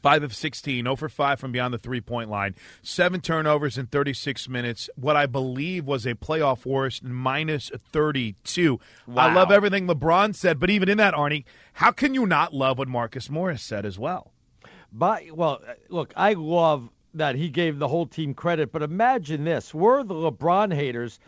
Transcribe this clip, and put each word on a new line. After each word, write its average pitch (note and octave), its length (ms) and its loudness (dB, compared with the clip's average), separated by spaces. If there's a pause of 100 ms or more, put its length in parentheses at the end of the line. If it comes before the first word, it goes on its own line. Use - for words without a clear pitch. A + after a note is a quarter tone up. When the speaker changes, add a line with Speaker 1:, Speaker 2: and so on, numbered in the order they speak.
Speaker 1:
Five D3 180 4
of C3 140 -8
sixteen, C3 500 -6
oh C3 100 -2
for D3 140 -8
five C#3 300 -2
from C3 120 -8
beyond B2 220 -2
the A2+ 60 -8
three-point A#2 500 -8
line, G2+ 240 -4 (300)
seven F3+ 380 0
turnovers D3+ 580 0
in B2+ 80 -8
thirty-six C#3 600 -4
minutes, B2 480 -6
what C#3+ 200 0
I C#3+ 100 4
believe C#3 600 -4
was C3+ 200 -2
a B2 80 -2
playoff C#3+ 540 -2
worst, C3+ 360 -2
minus C3 680 -4 (200)
thirty-two. D3 880 0 (280)
I A#2+ 40 -14 (180)
Speaker 2:
Wow. F#3 60 4
Speaker 1:
love F#3 160 8
everything G3 360 6
LeBron F3 480 2
said, E3 240 2
but F3+ 100 2
even G3 200 4
in G#3 100 2
that, G3 160 6
Arnie, D3 300 0 (280)
how - 180 4
can C4+ 220 0
you B3+ 140 2
not D#3+ 260 2
love C3 240 0
what C3+ 100 -4
Marcus A#2+ 420 -4
Morris D#3+ 340 -4
said G#2 240 -6
as F#2+ 100 -8
well? C#3+ 340 -8 (600)
Speaker 2:
But, E3 400 0
well, D#3 360 -2
uh, A#2+ 60 -14 (160)
look, E3 260 -6
I G3+ 180 4
love D#3 560 2 (260)
that D3 200 -2
he D#3 140 -2
gave D3+ 300 0
the D3 80 0
whole E3 180 0
team D#3 300 -6
credit, D#3+ 360 -2
but D3+ 120 -4
imagine E3 640 0
this. D#3 280 -2
We're A#3 300 4
the G3 100 -8
LeBron E3 600 0
haters, A#2+ 540 -4